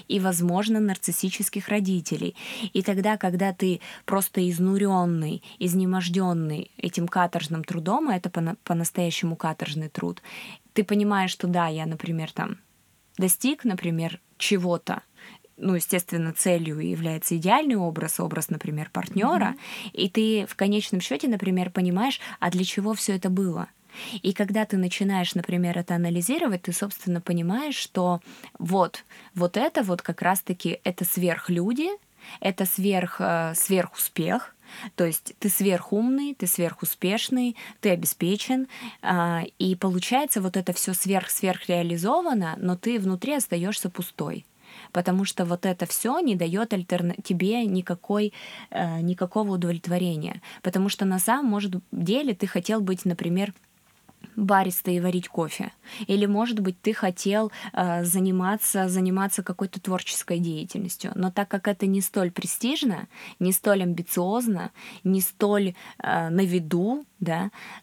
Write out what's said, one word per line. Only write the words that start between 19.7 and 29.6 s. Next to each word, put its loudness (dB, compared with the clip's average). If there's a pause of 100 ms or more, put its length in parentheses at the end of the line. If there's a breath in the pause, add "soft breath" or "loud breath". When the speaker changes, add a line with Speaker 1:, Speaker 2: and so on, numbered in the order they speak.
Speaker 1:
и 0
ты 2
в -12
конечном 2
счёте, -2
например, 2
понимаешь, 2 (200 loud breath)
а 2
для 2
чего -2
всё -2
это 0
было? 0 (540 loud breath)
И 2
когда 0
ты 0
начинаешь, 2
например, 0
это 0
анализировать, 0
ты, -6
собственно, -2
понимаешь, 0
что 0 (400 loud breath)
вот, 2 (320 loud breath)
вот 2
это 2